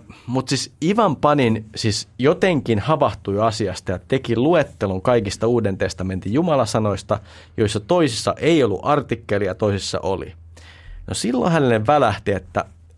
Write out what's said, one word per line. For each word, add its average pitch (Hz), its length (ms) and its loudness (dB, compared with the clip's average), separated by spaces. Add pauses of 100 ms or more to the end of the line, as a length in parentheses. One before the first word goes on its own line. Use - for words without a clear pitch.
(280)
mut 127 220 -4
siis - 220 -4 (120)
Ivan 196 320 2
Panin 123 500 2 (100)
siis - 320 -2 (120)
jotenkin 143 600 2
havahtui 117 600 0
asiasta 107 500 -2
ja 90 160 -4
teki 131 280 -2
luettelon 120 680 0
kaikista 113 460 0
Uuden 104 300 0
testamentin 95 560 -4
jumalasanoista, 113 840 0 (380)
joissa 110 220 0
toisissa 131 580 0
ei 151 260 2
ollut 101 200 0
artikkelia, 104 720 -2
toisissa 101 440 -2
oli. 90 340 -6 (760)
No - 60 -6
silloin 233 380 0
hänelle 123 360 2
välähti, 123 440 2
että, 95 340 -4 (320)